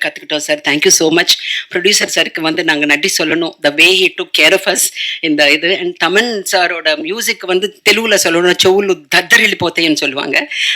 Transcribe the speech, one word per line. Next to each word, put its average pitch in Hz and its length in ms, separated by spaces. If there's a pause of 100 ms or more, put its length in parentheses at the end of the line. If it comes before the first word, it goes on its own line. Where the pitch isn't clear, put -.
கத்துக்கிட்டோம் - 320
சார். 151 300
Thank 147 180
you - 20
so 165 300
much. 180 100 (440)
ப்ரொடியூசர் 202 440
சாருக்கு 165 260
வந்து 160 220
நாங்க 151 220
நன்றி 147 240 (140)
சொல்லணும். 156 280 (120)
The 147 120
way 165 140
he 190 280
took 185 200
care 160 140
of 185 220
us 165 60 (420)
இந்த 151 300
இது. 165 260
And 175 200
தமன் 202 540
சாரோட 170 460
மியூசிக் 196 460
வந்து 185 460
தெலுங்குல 214 340
சொல்லணும்னா 175 400
"செவுலு 190 400 (120)
దద్దరిల్లిపోతాయని" 175 800
சொல்லுவாங்க. 143 580 (240)